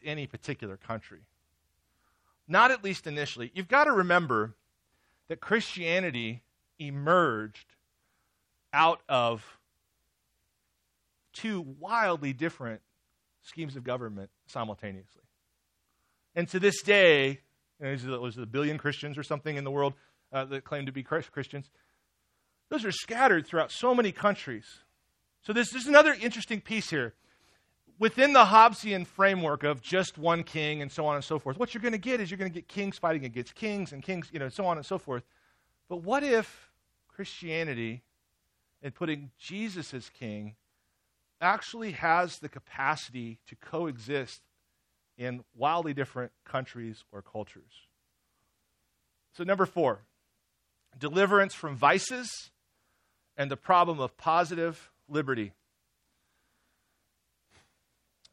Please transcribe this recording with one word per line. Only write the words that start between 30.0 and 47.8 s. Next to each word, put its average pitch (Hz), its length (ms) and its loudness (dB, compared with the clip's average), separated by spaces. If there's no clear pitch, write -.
one 165 260 2
king 151 380 -4
and 139 80 -8
so 156 160 -4
on 147 100 2
and 139 80 -4
so 156 140 -2
forth, 139 220 -6
what 240 140 -4
you're 220 100 -8
gonna 226 140 -2
get 233 240 -2
is 175 100 -6
you're 196 60 -8
gonna 190 120 -6
get 165 200 -12
kings 196 280 -6
fighting 160 280 0
against 123 300 -8
kings 202 360 -6
and 139 100 -14
kings, 175 300 -8
you 160 80 -8
know, 135 80 -6
so 190 180 -6
on 170 120 0
and 143 80 -10
so 190 120 -4
forth. 123 260 -8
But 180 80 -8
what 214 260 -2
if 233 480 -2
Christianity 139 920 -6
and 139 140 -12
putting 147 420 -6
Jesus 185 560 -10
as 123 160 -12
king 107 460 -12
actually 214 500 -2
has 170 480 0
the 151 100 -12
capacity 123 1000 -6
to - 80 -20
coexist 135 840 -6
in 123 260 -8
wildly 156 380 -2
different 127 380 -6
countries 117 640 -10
or 101 100 -18
cultures. - 640 -16